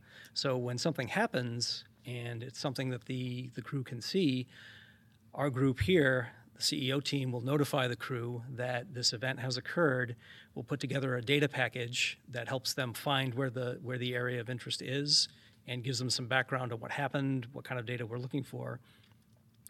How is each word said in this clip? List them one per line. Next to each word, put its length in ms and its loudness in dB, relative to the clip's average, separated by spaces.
So 240 2
when 200 0
something 300 0
happens 800 0
and 380 -6
it's 160 -12
something 300 -2
that 160 -4
the, 480 -4
the 80 -8
crew 220 -4
can 180 -8
see, 460 2
our 160 0
group 320 4
here, 480 6
the 80 -8
C 240 2
E 60 2
O 60 2
team, 320 0
will 100 -2
notify 460 4
the 80 0
crew 480 -4
that 380 -4
this 200 2
event 260 -2
has 180 -2
occurred. 580 2
We'll 80 -6
put 160 -4
together 360 0
a 60 -2
data 260 4
package 680 0
that 180 -6
helps 260 -2
them 200 -2
find 420 2
where 140 0
the, 320 -4
where 160 -4
the 180 -2
area 260 -2
of 80 -8
interest 320 -4
is 480 2
and 160 -4
gives 160 0
them 100 0
some 180 -2
background 460 2
on 60 -4
what 120 -6
happened, 640 0
what 100 -10
kind 160 -4
of 60 -6
data 200 -4
we're 120 -6
looking 260 -2
for. 360 -8